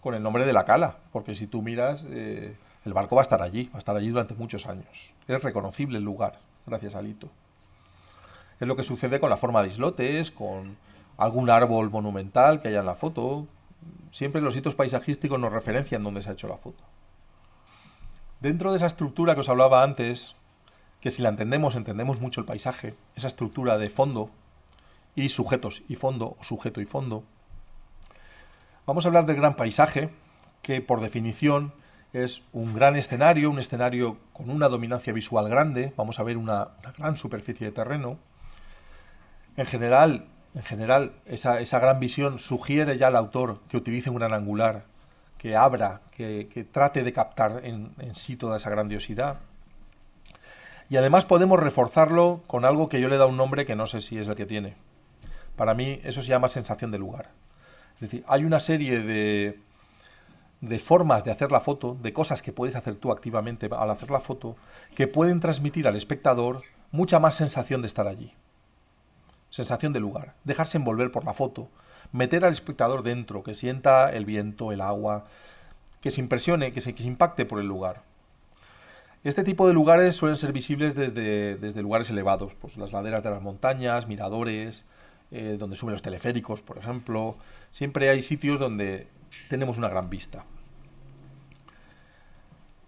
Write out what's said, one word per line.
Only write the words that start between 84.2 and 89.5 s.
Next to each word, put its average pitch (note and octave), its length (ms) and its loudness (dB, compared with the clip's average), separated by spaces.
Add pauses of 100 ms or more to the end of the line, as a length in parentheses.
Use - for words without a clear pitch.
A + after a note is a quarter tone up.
eh, A2 280 -8
donde G2 180 -10
suben A2+ 160 -6
los G2 100 -8
teleféricos, A2 580 -6
por - 160 -18
ejemplo. A2+ 600 -6 (340)
Siempre C#3 400 0
hay C3+ 120 4
sitios C#3+ 360 -2
donde G2+ 480 -4 (420)
tenemos C3 300 -4